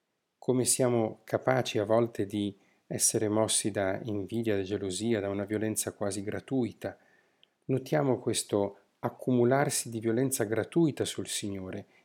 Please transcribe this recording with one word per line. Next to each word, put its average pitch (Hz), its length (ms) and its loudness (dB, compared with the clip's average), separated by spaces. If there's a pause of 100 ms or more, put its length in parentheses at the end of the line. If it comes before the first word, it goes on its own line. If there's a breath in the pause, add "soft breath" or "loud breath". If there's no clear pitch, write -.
(380)
Come 127 280 2
siamo 120 580 2
capaci 127 560 0
a 104 60 0
volte 113 400 2
di 101 300 -2 (320 soft breath)
essere 107 420 0
mossi 107 420 2
da 98 320 0
invidia, 107 520 -2
da 98 80 0
gelosia, 101 560 -2
da 98 100 -2
una 98 160 -2
violenza 107 480 -2
quasi 101 300 -4
gratuita. 104 760 -4 (680 soft breath)
Notiamo 131 540 2
questo 107 580 0 (220 soft breath)
accumularsi 127 920 2
di 117 100 -6
violenza 117 440 0
gratuita 110 600 2
sul - 220 -6
Signore, 98 580 -6 (200 soft breath)